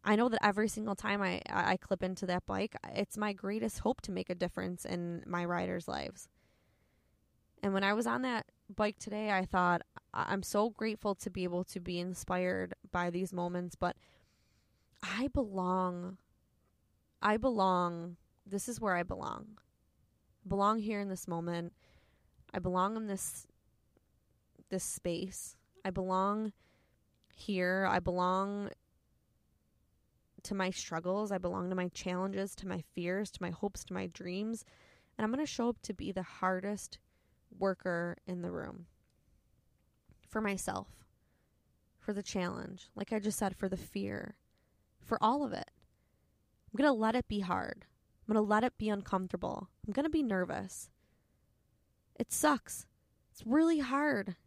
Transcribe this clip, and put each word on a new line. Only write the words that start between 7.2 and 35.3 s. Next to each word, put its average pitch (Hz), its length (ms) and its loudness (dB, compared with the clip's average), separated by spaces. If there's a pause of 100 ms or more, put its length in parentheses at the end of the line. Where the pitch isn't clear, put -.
And 196 120 2
when 190 100 2
I 196 80 4
was 220 140 2
on 240 160 0
that 247 240 -2 (280)
bike 208 240 2
today, 214 320 -4
I 190 140 4
thought, 175 380 4 (320)
"I, - 180 0
I'm 196 100 0
so 214 280 2
grateful 214 460 -2
to - 140 -6
be 180 140 -4
able 180 200 0
to - 160 -8
be 175 180 -4
inspired 180 760 -2 (160)
by 175 200 0
these 180 220 -2
moments," 175 420 -2
but - 220 0 (1040)
I 202 260 -2
belong, 185 880 0 (1000)
I 214 160 4
belong, 180 800 4 (300)
this 196 220 -4
is 226 120 -6
where 196 160 2
I 175 60 2
belong. 208 560 -6 (840)
I 196 40 -12
belong 202 300 4
here 208 220 0
in 202 80 -2
this 185 200 -4
moment. 170 440 -2 (840)
I 185 60 0
belong 185 360 2
in 220 120 -4
this, - 380 -4 (1200)
this 185 140 -2
space. - 720 -6 (280)
I 190 60 0
belong 190 600 2 (840)
here. 185 560 2
I 180 80 6
belong 185 720 2 (1800)
to 202 60 -2
my 190 160 0
struggles. 185 600 -2
I 190 80 0
belong 180 300 -2
to 185 80 0
my 180 120 0
challenges, 190 680 -2
to 196 120 -10
my 180 140 -4 (120)
fears, 185 380 -2
to - 100 -8
my 180 80 -4
hopes, 196 340 -6
to - 80 -12
my 185 140 -4
dreams. 190 580 -6 (520)
And 214 80 0
I'm 214 60 2